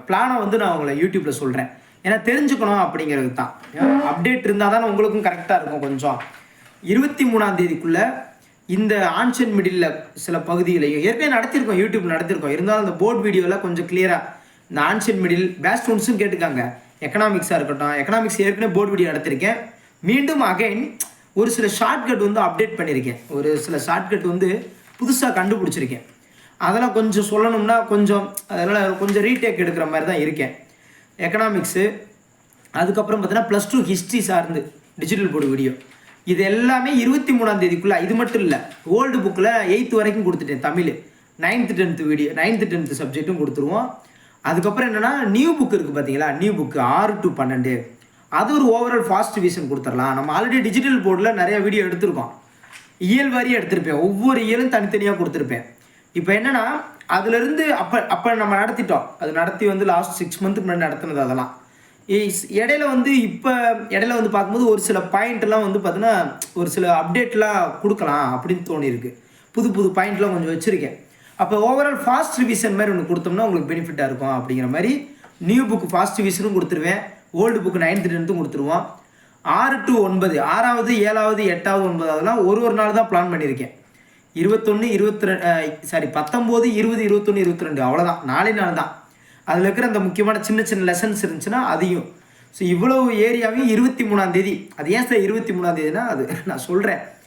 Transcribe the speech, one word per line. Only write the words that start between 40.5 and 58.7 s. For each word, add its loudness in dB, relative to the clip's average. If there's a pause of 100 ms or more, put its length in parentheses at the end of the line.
தமிழ் 0 (500)
நைன்த், 0
டென்த் 0
வீடியோ, 0
நைன்த், 0
டென்த் -4
சப்ஜெக்ட்டும் -4
கொடுத்துருவோம். -2 (520)
அதுக்கப்புறம் 0
என்னன்னா, 0
நியூ 4
புக் 0
இருக்கு 0
பாத்தீங்களா, -2
நியூ 0
புக் -4
ஆறு 2
to -2
பன்னெண்டு, -2 (560)
அது 0
ஒரு 4
overall 2
ஃபாஸ்ட் 0
ரிவிஷன் -2
கொடுத்துடலாம். -2
நம்ம -2
already 2
டிஜிட்டல் 2
போர்டுல 2
நிறைய 0
வீடியோ 0
எடுத்திருக்கோம், -4 (680)
இயல் 2
வாரியா 0
எடுத்திருப்பேன், -2
ஒவ்வொரு 2
இயலும் 2
தனித்தனியா 0
கொடுத்திருப்பேன். -4 (500)
இப்ப -2
என்னன்னா, 0 (440)
அதுல 2
இருந்து 0
அப்ப, -2
அப்ப 0
நம்ம 0
நடத்திட்டோம், 0 (160)